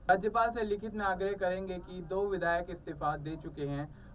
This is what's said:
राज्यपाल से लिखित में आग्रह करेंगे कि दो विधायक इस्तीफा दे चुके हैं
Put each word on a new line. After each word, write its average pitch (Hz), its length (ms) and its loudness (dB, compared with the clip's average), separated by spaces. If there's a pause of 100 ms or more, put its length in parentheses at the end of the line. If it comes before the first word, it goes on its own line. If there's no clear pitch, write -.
(100)
राज्यपाल 220 400 6
से 226 140 0
लिखित 208 300 -2
में 208 120 -2
आग्रह 190 280 0
करेंगे 185 460 -2
कि 185 240 -10
दो 190 240 0
विधायक 175 420 0
इस्तीफा 156 480 -4
दे 151 200 -6
चुके 147 280 -6
हैं 143 240 -4 (240)